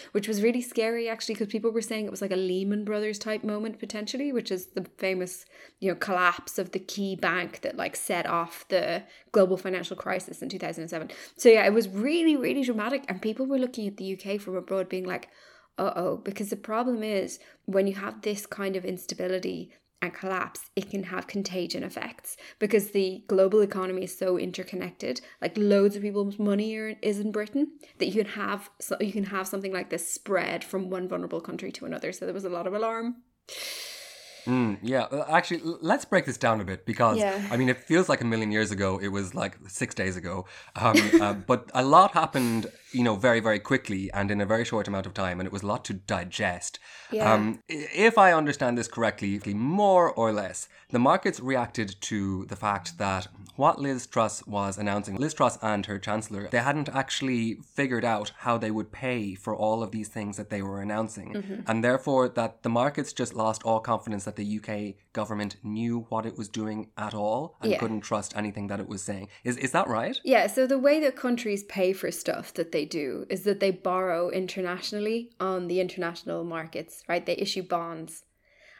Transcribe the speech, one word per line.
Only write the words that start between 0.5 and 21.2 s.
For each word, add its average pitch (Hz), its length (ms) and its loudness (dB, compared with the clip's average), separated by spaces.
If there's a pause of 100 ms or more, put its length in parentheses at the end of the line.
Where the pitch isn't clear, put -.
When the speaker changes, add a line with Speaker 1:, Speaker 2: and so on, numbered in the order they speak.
Speaker 1:
scary, 233 480 0
actually, 226 260 -4
'cause 214 140 -2
people 226 220 0
were 220 120 0
saying 220 220 -4
it 202 60 -6
was 190 120 -8
like 196 80 -2
a 190 60 0
Lehman 190 480 0
Brothers 208 340 -2
type 214 240 -4
moment, 214 360 -4
potentially, 247 540 -4
which 233 180 -2
is 185 160 -4
the 185 200 -6 (100)
famous, 185 480 -4 (360)
you 190 100 0
know, 170 60 0
collapse 180 640 0
of 185 140 -4
the 190 60 -2
key 196 380 -4
bank 175 460 -2
that, - 140 -6
like, - 200 -6
set 175 300 -2
off 170 420 -4
the 180 340 0 (300)
global 190 240 6
financial 185 400 -4
crisis - 460 -6
in 180 80 -6
two 190 80 -8
thousand 165 240 -6
and 160 80 -10
seven. 160 200 -6 (260)
So, - 120 8
yeah, 220 160 10
it 202 80 6
was 220 160 4
really, 294 480 2
really 262 260 0
dramatic. 247 460 0
And 190 120 -4
people 220 260 -2
were 269 120 0
looking 247 300 -2
at 202 80 -10
the 190 80 -8
U 190 120 -4
K 196 220 -4
from 185 160 -8
abroad 185 340 -2
being 185 160 -4
like, 180 240 -6 (500)
"Uh-oh," 175 400 0
because 202 320 -6
the 226 60 -4
problem 226 460 -2
is 208 360 -2 (260)
when 196 220 4
you 196 80 0
have 208 280 -8
this 208 240 -4
kind 196 300 -4
of 185 80 -6
instability 185 880 -4 (300)
and 175 100 -2
collapse, - 640 -6
it 196 140 -4
can 196 140 -4
have 180 220 -6